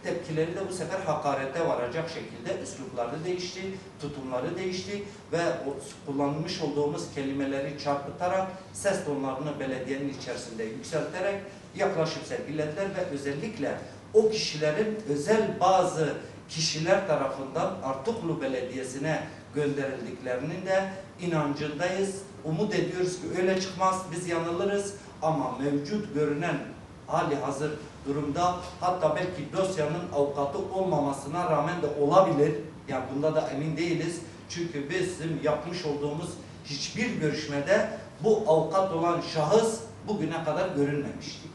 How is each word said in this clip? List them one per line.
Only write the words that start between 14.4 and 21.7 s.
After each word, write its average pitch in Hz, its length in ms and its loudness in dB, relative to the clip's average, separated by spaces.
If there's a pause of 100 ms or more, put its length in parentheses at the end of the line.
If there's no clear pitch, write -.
özel 202 500 2
bazı 170 540 4 (360)
kişiler 165 580 2
tarafından 147 680 0 (100)
Artuklu 156 580 -2
Belediyesi'ne 131 840 -2 (320)
gönderildiklerinin 135 1120 -2
de 190 240 2 (320)
inancındayız. 165 1000 0 (240)